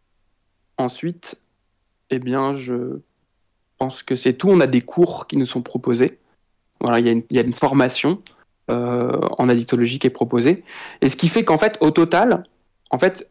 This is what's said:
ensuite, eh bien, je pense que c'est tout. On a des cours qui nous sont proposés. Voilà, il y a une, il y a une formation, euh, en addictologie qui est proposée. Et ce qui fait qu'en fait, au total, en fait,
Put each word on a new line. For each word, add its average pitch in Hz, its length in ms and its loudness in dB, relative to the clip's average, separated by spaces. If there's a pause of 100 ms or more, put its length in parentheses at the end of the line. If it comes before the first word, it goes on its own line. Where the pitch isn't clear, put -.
(800)
ensuite, 160 640 -8 (680)
eh 131 80 -2
bien, 135 360 -4
je 127 460 -8 (800)
pense 131 240 -6
que 131 140 -4
c'est 127 160 0
tout. 180 160 0
On 185 120 6
a 139 60 4
des 120 140 2
cours - 460 0
qui - 100 -4
nous 135 100 0
sont 123 160 -6
proposés. 123 560 -2 (640)
Voilà, 117 200 0
il 120 60 2
y - 40 4
a - 20 4
une, 117 160 0
il 113 80 -2
y 123 40 4
a - 20 2
une 120 100 -2
formation, 143 680 0 (480)
euh, 120 500 -2 (160)
en 123 140 2
addictologie 120 480 0
qui - 80 0
est 127 40 4
proposée. 123 540 0 (380)
Et 135 80 2
ce - 60 -2
qui 170 120 0
fait 226 160 0
qu'en 160 140 2
fait, 214 240 0
au 156 80 6
total, 175 540 2 (460)
en 131 80 -2
fait, 185 320 0